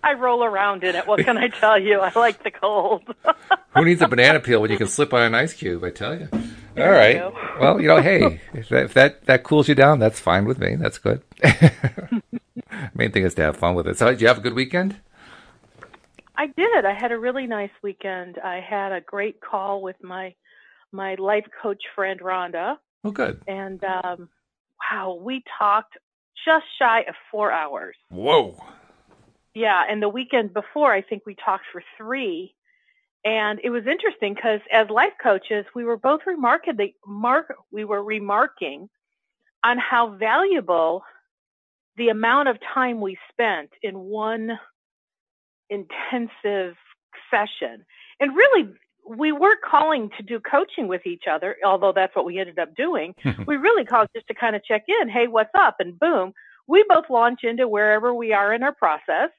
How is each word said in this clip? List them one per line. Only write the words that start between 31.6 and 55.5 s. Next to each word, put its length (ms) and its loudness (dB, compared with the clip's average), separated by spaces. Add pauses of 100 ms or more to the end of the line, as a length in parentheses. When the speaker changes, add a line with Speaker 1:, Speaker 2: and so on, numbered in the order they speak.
Speaker 1:
for 120 -16 (120)
three. 600 -8 (680)
And 400 -2
it 60 -4
was 160 -6
interesting 480 -4
'cause 280 -2 (100)
as 180 2
life 320 0
coaches, 420 0 (120)
we 100 -8
were 100 -2
both 300 0
remarkably, 680 -2 (100)
mark-, 500 -2 (160)
we 140 -8
were 180 -4
remarking 880 -4 (720)
on 140 0
how 300 0
valuable 960 -2 (920)
the 120 2
amount 400 0
of 80 -2 (160)
time 260 -2
we 160 -8 (160)
spent 380 -4 (140)
in 160 -8
one 600 -8 (1120)
intensive 1080 -8 (540)
session. 560 -4 (340)
And 160 -2
really, 340 4 (380)
we 240 -4
weren't 300 2
calling 560 2
to 60 -16
do 160 -8
coaching 480 -2
with 180 -6
each 240 -10
other, 360 -4
although 280 2
that's 220 0
what 100 -2
we 140 -8
ended 200 -6
up 160 -6
doing. 480 -4
Speaker 2:
<laughs> 240 -6
Speaker 1:
We 100 -2
really 280 0
called 300 2
just 120 -14
to 60 -10
kinda 320 -4
check 220 -2
in, 220 0
"Hey, 180 0
what's 280 0